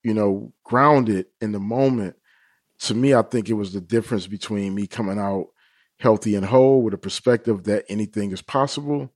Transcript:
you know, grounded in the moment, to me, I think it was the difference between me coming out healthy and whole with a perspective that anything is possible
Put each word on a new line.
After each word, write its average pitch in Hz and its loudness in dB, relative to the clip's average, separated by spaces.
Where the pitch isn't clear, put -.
you 113 0
know, 104 0
grounded 123 2
in 107 -4
the 101 -6
moment, 113 -2
to - -4
me, 131 4
I 117 6
think 110 -4
it 113 -2
was 101 -4
the 98 -6
difference 104 -2
between 98 -6
me 101 -4
coming 101 -6
out 98 -4
healthy 107 2
and 98 -2
whole 131 6
with 110 -2
a 98 -6
perspective 113 -2
that 104 -2
anything 101 -4
is 92 -10
possible 143 -2